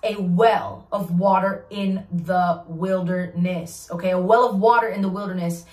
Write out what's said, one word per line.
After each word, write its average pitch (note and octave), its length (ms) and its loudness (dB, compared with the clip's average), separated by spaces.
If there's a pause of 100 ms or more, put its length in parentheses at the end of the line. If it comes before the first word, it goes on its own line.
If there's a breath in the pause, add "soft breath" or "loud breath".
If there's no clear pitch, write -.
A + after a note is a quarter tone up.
a G3+ 140 -2
well G3 720 2
of F3 280 -2
water F#3+ 520 2
in F#3+ 400 -4
the F3 560 -2
wilderness, F3+ 1200 -4
okay? F3 200 -4
A F#3 80 0
well A3+ 300 4
of G3+ 80 -2
water A3+ 320 4
in G3+ 120 -6
the G3 80 0
wilderness. F3+ 640 -6